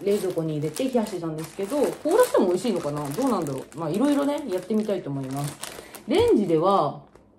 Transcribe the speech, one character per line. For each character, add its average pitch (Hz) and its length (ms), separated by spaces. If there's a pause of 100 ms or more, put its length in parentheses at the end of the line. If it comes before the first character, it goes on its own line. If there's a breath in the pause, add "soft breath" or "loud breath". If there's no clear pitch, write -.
冷 202 160
蔵 180 160
庫 165 80
に 160 120
入 147 80
れ 156 100
て 262 140
冷 - 80
や 226 120
し - 60
て 180 80
た 165 80
ん 156 80
で 156 80
す - 120
け 196 100
ど、 240 120
凍 294 400
ら 494 60
せ 494 80
て - 80
も 208 80
美 180 60
味 185 60
し 247 100
い 208 40
の 170 60
か 147 120
な？ 147 180
ど 247 180
う - 20
な 202 100
ん 165 60
だ 139 80
ろ 135 60
う？ - 180
ま 170 80
あ、 151 60
い 196 80
ろ 277 100
い 285 60
ろ 277 100
ね、 294 220
や 185 120
っ 180 40
て - 100
み 214 100
た 208 120
い - 80
と 143 80
思 139 100
い 135 80
ま 143 160
す。 147 100 (520 loud breath)
レ 403 240
ン 320 60
ジ 202 100
で 165 100
は、 160 460 (360)